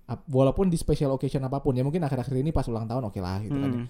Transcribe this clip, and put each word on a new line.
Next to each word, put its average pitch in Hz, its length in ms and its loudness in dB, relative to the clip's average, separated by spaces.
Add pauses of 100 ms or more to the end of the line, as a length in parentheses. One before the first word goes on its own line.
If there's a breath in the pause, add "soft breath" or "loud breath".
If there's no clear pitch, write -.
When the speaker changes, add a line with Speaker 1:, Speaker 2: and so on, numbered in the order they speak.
Speaker 1:
Ap-, - 220 -8
walaupun 135 420 4
di 170 80 2
special 147 380 2
occasion 135 280 -2
apapun, 135 300 -2
ya 127 140 2
mungkin 156 160 0
akhir-akhir 131 320 -2
ini 131 160 0
pas 151 160 0
ulang 113 200 -4
tahun 117 200 -2
oke 101 140 -6
lah 92 200 -2
gitu 110 140 -6
kan 139 160 0
ya. 123 80 -2
Speaker 2:
Hmm, 120 120 -6